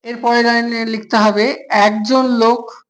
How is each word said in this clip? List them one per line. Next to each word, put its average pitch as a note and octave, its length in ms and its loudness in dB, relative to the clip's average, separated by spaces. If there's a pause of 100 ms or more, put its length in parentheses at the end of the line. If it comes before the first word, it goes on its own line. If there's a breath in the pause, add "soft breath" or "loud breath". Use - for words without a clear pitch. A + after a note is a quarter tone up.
এরপরে A#3+ 400 0
লাইনে A#3 440 0
লিখতে A3+ 300 -6
হবে G#3+ 540 0
একজন G#3+ 560 2
লোক A#3 460 0 (180)